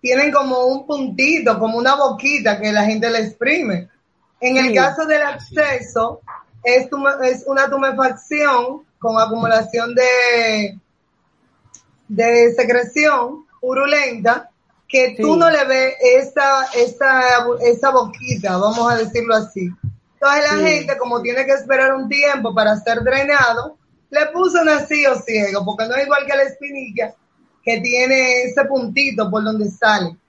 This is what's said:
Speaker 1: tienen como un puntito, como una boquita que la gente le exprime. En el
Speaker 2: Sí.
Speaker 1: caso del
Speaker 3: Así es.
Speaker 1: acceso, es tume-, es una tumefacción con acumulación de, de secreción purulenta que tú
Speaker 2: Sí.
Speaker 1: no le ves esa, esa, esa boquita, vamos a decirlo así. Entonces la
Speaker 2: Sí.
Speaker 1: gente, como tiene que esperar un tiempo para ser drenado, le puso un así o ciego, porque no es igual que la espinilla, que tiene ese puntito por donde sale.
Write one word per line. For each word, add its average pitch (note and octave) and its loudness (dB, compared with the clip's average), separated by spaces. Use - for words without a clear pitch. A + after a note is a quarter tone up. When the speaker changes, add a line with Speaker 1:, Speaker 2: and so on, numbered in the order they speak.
Speaker 1:
tienen C4 2
como C4 0
un C#4 -2
puntito, C4 0
como A3+ -2
una C4 2
boquita C4 -2
que G#3+ -2
la G#3 2
gente A3 0
le A3+ -2
exprime. A3 -4
En B3+ 0
el C4 0
Speaker 2:
Sí. A3+ -2
Speaker 1:
caso C#4 0
del D4+ 0
Speaker 3:
Así C#4+ -8
es. D4+ 2
Speaker 1:
acceso, A#3+ -4
es B3+ 2
tume-, C#4 -2
es B3+ -2
una C4+ 0
tumefacción C4+ -2
con A3 -2
acumulación A3+ 0
de, A#3 2
de A#3 4
secreción B3 0
purulenta B3+ -2
que B3+ 0
tú D4+ 2
Speaker 2:
Sí. E4+ 2
Speaker 1:
no E4 6
le D4 2
ves C4 0
esa, C4+ 4
esa, B3+ 2
esa A#3+ 2
boquita, G#3+ -2
vamos A#3 0
a A#3 0
decirlo A3+ -2
así. G3+ -4
Entonces D4 2
la D4+ 0
Speaker 2:
Sí. D#4 2
Speaker 1:
gente, D4 0
como A#3+ -4
tiene B3 -2
que C4+ 2
esperar C4+ 2
un C4 -6
tiempo C#4 0
para G#3+ 2
ser A#3 -2
drenado, C4 0
le D4 0
puso F4 2
un D#4 4
así D4 0
o B3+ 4
ciego, G3+ -2
porque G#3+ -4
no B3 -4
es C#4 0
igual C#4 0
que C#4 -2
la C#4 2
espinilla, C4+ -8
que A#3 -2
tiene B3 0
ese C4+ 0
puntito A#3+ -2
por G#3+ -2
donde G#3+ -2
sale. F#3+ -2